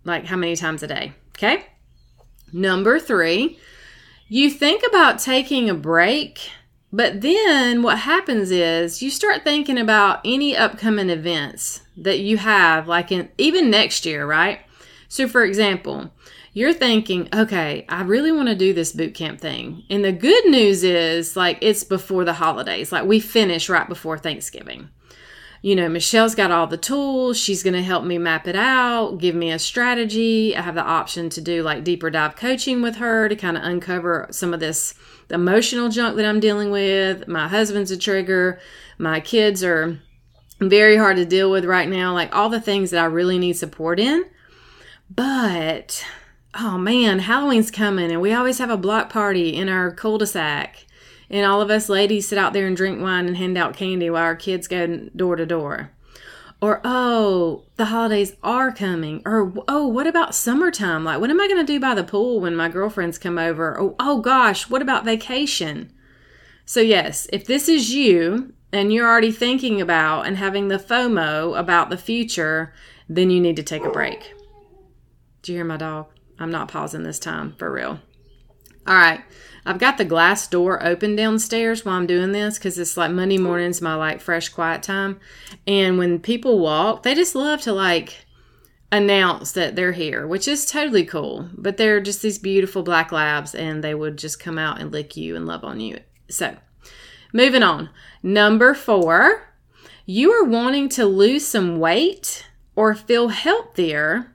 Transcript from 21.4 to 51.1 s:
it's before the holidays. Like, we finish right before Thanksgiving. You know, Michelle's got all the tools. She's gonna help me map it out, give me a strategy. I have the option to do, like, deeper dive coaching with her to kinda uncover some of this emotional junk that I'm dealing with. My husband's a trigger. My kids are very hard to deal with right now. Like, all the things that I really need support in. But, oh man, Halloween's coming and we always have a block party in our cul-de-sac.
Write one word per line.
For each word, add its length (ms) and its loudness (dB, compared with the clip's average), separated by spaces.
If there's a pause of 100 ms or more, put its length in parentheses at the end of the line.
it's 220 2
before 420 -2
the 100 0
holidays. 580 -4
Like, 140 -2
we 120 6
finish 500 0
right 200 2
before 280 -8
Thanksgiving. 720 -12 (720)
You 120 2
know, 140 2
Michelle's 480 2
got 160 2
all 160 2
the 80 -6
tools. 600 -2
She's 260 -2
gonna 180 0
help 220 -2
me 140 -4
map 280 -2
it 80 -6
out, 640 0
give 160 0
me 160 -2
a 80 -4
strategy. 960 0
I 60 -4
have 160 -6
the 80 -2
option 460 -2
to 100 -10
do, 240 -4
like, 180 -4
deeper 280 -2
dive 260 -2
coaching 460 -2
with 140 -4
her 320 0
to 60 0
kinda 300 -4
uncover 640 -4
some 240 -4
of 60 -8
this 340 -4 (360)
emotional 580 2
junk 280 -2
that 100 2
I'm 120 2
dealing 320 2
with. 560 0
My 220 -4
husband's 420 0
a 60 -4
trigger. 640 0 (380)
My 220 -2
kids 440 2
are 340 0 (640)
very 380 8
hard 180 4
to 80 2
deal 260 2
with 140 0
right 240 2
now. 240 -2
Like, 240 -2
all 140 2
the 100 -2
things 300 0
that 120 2
I 40 2
really 320 0
need 180 0
support 420 -4
in. 280 2 (840)
But, 960 -4 (540)
oh 180 -4
man, 440 2
Halloween's 500 2
coming 420 -2
and 80 -2
we 140 2
always 240 0
have 120 -4
a 60 0
block 320 -2
party 460 0
in 160 -4
our 200 0
cul-de-sac. 960 -4 (460)